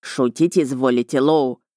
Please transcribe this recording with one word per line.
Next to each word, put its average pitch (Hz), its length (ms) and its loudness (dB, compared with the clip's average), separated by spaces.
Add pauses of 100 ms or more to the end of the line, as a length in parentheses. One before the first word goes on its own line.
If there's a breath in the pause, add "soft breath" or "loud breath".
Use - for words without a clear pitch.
«Шутить 151 580 -2
изволите, 131 640 0
Лоу. 139 400 0 (160)